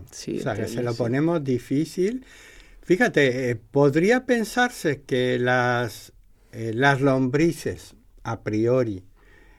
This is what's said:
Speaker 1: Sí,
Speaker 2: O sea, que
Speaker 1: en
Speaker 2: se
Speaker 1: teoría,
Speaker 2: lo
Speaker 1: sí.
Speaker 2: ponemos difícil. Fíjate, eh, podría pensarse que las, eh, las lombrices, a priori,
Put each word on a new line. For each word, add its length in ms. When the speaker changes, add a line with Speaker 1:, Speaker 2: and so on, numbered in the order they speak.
Speaker 1:
Sí, 260
Speaker 2:
O 40
sea, 120
que 80
Speaker 1:
en 60
Speaker 2:
se 60
Speaker 1:
teoría, 160
Speaker 2:
lo 40
Speaker 1:
sí. 80
Speaker 2:
ponemos 420
difícil. 800
Fíjate, 680
eh, 60
podría 680
pensarse 800
que 360
las, 760
eh, 220
las 280
lombrices, 920
a 200
priori, 640